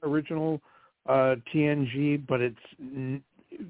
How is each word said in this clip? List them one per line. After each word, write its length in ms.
original, 580
uh, 300
T 120
N 280
G, 240
but 240
it's 160
n-, 420